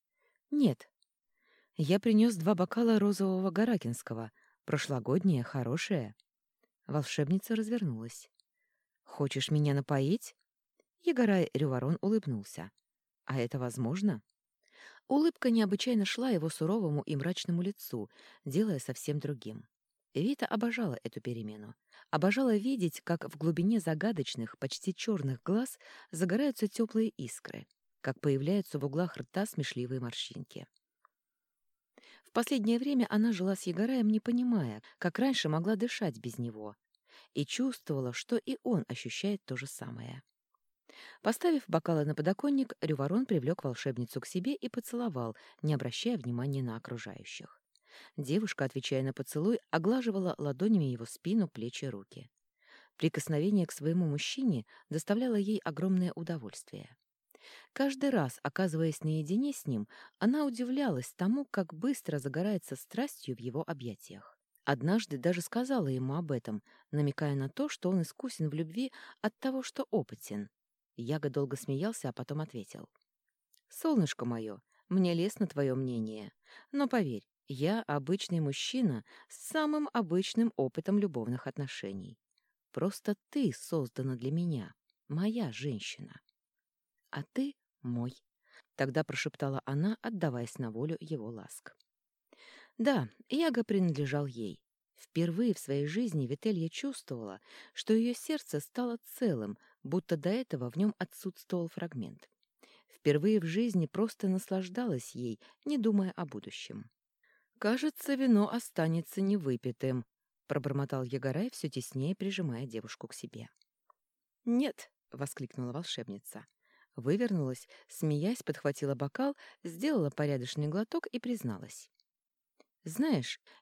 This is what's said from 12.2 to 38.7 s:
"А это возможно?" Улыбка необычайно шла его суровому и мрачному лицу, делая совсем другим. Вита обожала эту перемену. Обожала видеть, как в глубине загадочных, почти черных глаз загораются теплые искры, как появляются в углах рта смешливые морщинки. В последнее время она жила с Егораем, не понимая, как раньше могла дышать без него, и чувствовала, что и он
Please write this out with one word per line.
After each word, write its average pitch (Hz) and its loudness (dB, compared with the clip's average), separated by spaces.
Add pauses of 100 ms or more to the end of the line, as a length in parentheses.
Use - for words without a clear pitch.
"А 135 0
это 120 0
возможно?" 127 0 (840)
Улыбка 294 4
необычайно 214 4
шла 254 0
его 165 2
суровому 160 2
и - -2
мрачному 170 0
лицу, 139 -6 (360)
делая 160 2
совсем 143 -4
другим. 135 -6 (480)
Вита 208 2
обожала 226 0
эту - -8
перемену. 107 -8 (360)
Обожала 208 4
видеть, 208 0
как - -2
в 156 -12
глубине 170 4
загадочных, 156 -2
почти - -4
черных 135 -2
глаз 220 0 (320)
загораются 202 2
теплые 220 0
искры, - -10 (360)
как - -2
появляются 147 0
в 139 -2
углах 160 -2
рта - -4
смешливые 127 -4
морщинки. - -8 (1600)
В - -20
последнее 233 4
время 262 4
она 220 6
жила 190 2
с - -6
Егораем, 214 2
не 214 6
понимая, 226 2 (160)
как 175 0
раньше 254 2
могла 170 2
дышать 190 -2
без 117 -8
него, 107 -6 (580)
и 143 0
чувствовала, 143 -2
что - -2
и 262 -4
он 196 2